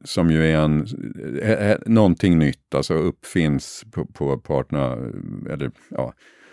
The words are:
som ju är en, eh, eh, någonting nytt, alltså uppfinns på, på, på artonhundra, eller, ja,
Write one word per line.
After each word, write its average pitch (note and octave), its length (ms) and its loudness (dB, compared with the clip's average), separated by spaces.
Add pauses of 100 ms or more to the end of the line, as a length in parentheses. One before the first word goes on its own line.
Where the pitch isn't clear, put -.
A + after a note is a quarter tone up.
som F2 260 2
ju D#2+ 220 4
är D#2 60 2
en, D#2 280 2 (560)
eh, G#2 280 0
eh, - 60 4 (100)
någonting G2 520 4
nytt, C#2+ 360 0
alltså C#2+ 200 0
uppfinns D#2 960 -2
på, E2+ 140 -6
på, C#2 320 -4
på - 200 -6
artonhundra, B1+ 920 -6
eller, C2+ 180 -6 (200)
ja, B1 220 -6 (400)